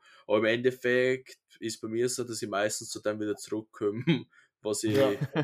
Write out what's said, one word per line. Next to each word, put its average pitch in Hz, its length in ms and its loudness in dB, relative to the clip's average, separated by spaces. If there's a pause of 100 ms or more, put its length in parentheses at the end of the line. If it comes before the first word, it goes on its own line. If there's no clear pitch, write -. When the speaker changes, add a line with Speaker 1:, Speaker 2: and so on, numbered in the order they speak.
(260)
Speaker 1:
Aber 107 120 4
im 110 80 2
Endeffekt 127 920 2 (220)
ist 113 200 -6
bei 113 80 -8
mir 117 200 0
so, 123 160 -4
dass 110 180 -8
ich 117 60 -6
meistens 104 420 -2
zu - 100 -8
dem 107 200 -2
wieder 107 160 -2
zurückkomme, 107 680 -4
<laughs> 131 260 2 (320)
was 107 220 -4
ich 110 120 4
Speaker 2:
Ja. 135 220 4 (240)